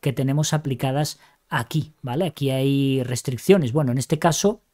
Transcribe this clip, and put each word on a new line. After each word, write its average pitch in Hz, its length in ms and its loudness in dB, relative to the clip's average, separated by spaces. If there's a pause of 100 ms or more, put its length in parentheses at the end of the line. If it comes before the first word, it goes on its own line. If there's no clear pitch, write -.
que 139 120 -2
tenemos 139 400 0
aplicadas 143 640 -2 (300)
aquí, 143 540 -4
¿vale? 139 240 -4
Aquí 143 240 -4
hay 135 520 2
restricciones. 123 720 2
Bueno, 139 200 2
en 127 60 0
este 143 200 -2
caso 185 440 2 (120)